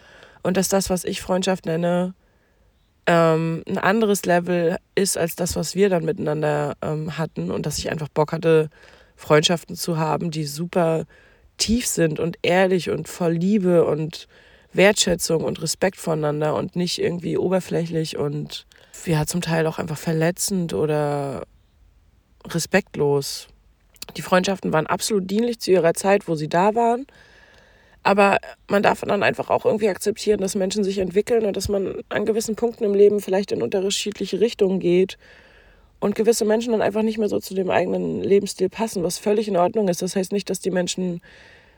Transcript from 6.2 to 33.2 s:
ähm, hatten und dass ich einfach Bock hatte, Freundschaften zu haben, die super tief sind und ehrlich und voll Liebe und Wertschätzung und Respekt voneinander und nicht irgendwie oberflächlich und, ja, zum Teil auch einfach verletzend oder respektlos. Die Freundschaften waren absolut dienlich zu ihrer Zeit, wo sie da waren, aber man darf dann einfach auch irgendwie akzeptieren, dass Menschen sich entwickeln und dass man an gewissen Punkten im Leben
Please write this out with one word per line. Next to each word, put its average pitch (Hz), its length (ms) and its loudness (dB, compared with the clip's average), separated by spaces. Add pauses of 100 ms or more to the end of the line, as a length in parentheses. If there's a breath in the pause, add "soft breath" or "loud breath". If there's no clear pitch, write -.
ähm, 156 360 -4
hatten 165 340 -4
und - 140 -4
dass 151 120 -4
ich - 140 -6
einfach 156 160 -4
Bock 151 240 -2
hatte, 160 380 2 (460 soft breath)
Freundschaften 165 600 2
zu 165 220 -4
haben, 156 340 -2
die 156 140 -4
super 160 600 -2 (520 soft breath)
tief 233 300 0
sind 151 320 0
und 170 220 -4
ehrlich 185 480 2
und 156 180 -4
voll 170 260 -2
Liebe 180 520 4
und 156 420 -2 (460 soft breath)
Wertschätzung 175 680 2
und - 180 -4
Respekt 185 360 -2
voneinander 151 580 -2
und - 200 -4
nicht 180 260 -2
irgendwie 165 360 -2
oberflächlich 165 800 -2
und, 147 480 -6 (400 soft breath)
ja, 156 200 2
zum 175 160 -4
Teil 160 260 0
auch 160 120 -4
einfach 160 180 -6
verletzend 170 760 -2
oder 147 680 -2 (1000)
respektlos. - 1000 -2 (680)
Die 170 40 -8
Freundschaften 185 520 0
waren 156 120 2
absolut 190 440 -2
dienlich 226 300 -2
zu - 120 -2
ihrer 165 220 4
Zeit, 196 340 0
wo 170 80 -2
sie 151 140 -4
da 196 260 2
waren, 233 320 0 (960 soft breath)
aber 202 340 6 (300)
man 202 160 2
darf - 180 4
dann 202 220 0
einfach - 260 0
auch - 160 0
irgendwie 214 240 2
akzeptieren, 208 520 -2
dass 190 140 -2
Menschen 190 280 0
sich 196 160 -2
entwickeln 208 460 0
und 196 120 0
dass 196 120 -4
man 196 400 -2
an 208 160 -2
gewissen 220 300 -2
Punkten 233 280 -2
im 202 100 2
Leben 202 280 6